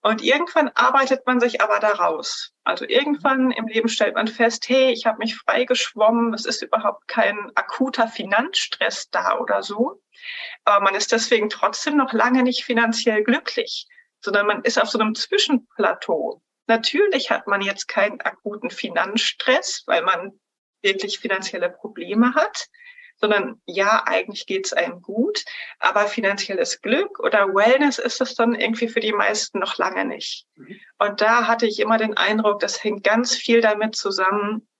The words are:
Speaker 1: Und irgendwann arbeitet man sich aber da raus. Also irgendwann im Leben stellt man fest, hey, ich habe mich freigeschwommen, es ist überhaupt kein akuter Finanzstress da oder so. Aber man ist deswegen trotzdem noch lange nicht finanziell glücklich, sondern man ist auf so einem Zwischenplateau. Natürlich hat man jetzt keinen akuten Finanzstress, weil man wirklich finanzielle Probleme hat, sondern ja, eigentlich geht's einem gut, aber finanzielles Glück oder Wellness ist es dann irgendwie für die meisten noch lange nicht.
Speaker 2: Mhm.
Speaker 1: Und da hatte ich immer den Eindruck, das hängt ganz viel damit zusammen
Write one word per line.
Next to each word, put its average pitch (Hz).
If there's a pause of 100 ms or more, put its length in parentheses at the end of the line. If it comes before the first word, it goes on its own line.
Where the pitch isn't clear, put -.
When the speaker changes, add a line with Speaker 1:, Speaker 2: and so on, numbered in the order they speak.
Speaker 1:
Und 220
irgendwann 294
arbeitet 262
man 254
sich 233
aber 214
da 214
raus. - (100)
Also -
irgendwann 269
im 226
Leben 226
stellt -
man 220
fest, 226
hey, 262
ich 226
habe 220
mich 220
freigeschwommen, 233
es 226
ist -
überhaupt -
kein 208
akuter 254
Finanzstress -
da -
oder 98
so. 226 (640)
Aber 202
man 196
ist 208
deswegen 226
trotzdem 254
noch 254
lange 247
nicht 247
finanziell 226
glücklich, - (340)
sondern 202
man 208
ist -
auf 226
so 226
einem 220
Zwischenplateau. - (260)
Natürlich 277
hat -
man 202
jetzt 196
keinen 208
akuten 208
Finanzstress, -
weil 170
man 185 (420)
wirklich 196
finanzielle 190
Probleme 214
hat, 370 (500)
sondern 208
ja, 196
eigentlich 196
geht's 190
einem 175
gut, 254 (360)
aber 202
finanzielles 196
Glück 294
oder 202
Wellness 254
ist -
es 247
dann 233
irgendwie 226
für 226
die 214
meisten 202
noch 190
lange 185
nicht. - (100)
Speaker 2:
Mhm. - (200)
Speaker 1:
Und 202
da 226
hatte 233
ich 208
immer 220
den 220
Eindruck, 208
das -
hängt 208
ganz 233
viel 233
damit 214
zusammen 202 (120)